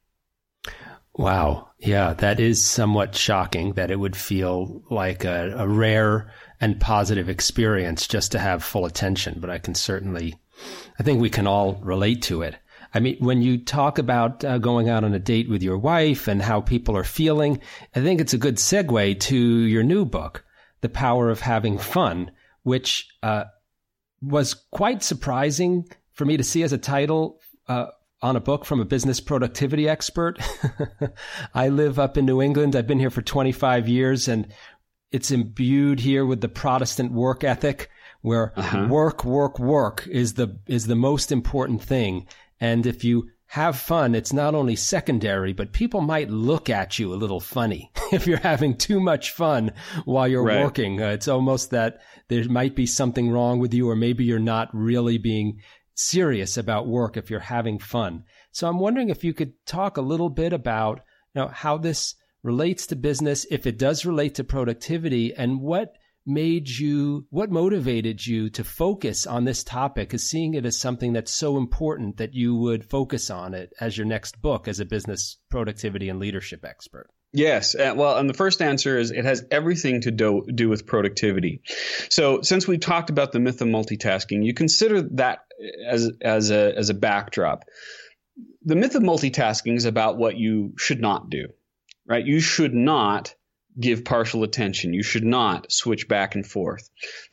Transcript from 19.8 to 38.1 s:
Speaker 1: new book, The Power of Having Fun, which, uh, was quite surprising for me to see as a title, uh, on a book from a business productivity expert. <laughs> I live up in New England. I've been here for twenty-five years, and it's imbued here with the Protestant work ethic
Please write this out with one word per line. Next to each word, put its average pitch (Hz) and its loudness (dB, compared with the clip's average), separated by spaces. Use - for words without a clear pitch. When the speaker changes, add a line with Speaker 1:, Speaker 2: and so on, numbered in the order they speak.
Speaker 1:
new 180 4
book, 80 -6
The - -2
Power 123 2
of 110 0
Having 110 0
Fun, 90 0
which, 127 0
uh, 107 0
was 143 0
quite - -2
surprising 151 0
for 147 -2
me 151 2
to 127 2
see 165 0
as 143 0
a 131 2
title, 151 0
uh, 123 -2
on 127 0
a - -2
book 139 -2
from 139 0
a 107 0
business 127 0
productivity 139 0
expert. 170 -2
<laughs> - -10
I 131 2
live 139 2
up 139 2
in 139 4
New 131 4
England. 143 2
I've 117 0
been 139 2
here 127 2
for 123 -4
twenty-five 127 0
years, 127 2
and 110 0
it's - -2
imbued 131 2
here 135 2
with 127 0
the 120 -2
Protestant 127 -2
work 123 0
ethic 135 -2